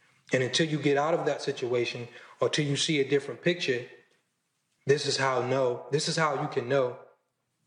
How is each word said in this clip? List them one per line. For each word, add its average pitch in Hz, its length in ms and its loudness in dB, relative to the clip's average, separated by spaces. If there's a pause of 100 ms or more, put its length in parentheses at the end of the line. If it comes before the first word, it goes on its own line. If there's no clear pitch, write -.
(320)
And 131 120 2
until 156 240 0
you 151 100 -2
get 139 180 2
out 151 160 2
of 151 140 0
that 139 160 -2
situation 123 640 -4 (320)
or 123 100 2
till 151 160 0
you 143 120 0
see 151 240 0
a 131 80 0
different 135 340 0
picture, 139 420 -2 (1000)
this 139 200 4
is 131 100 -2
how 131 260 2
know, 123 480 0
this 151 180 0
is 160 80 -4
how 151 240 2
you 147 80 -4
can 120 200 -4
know 127 280 2 (720)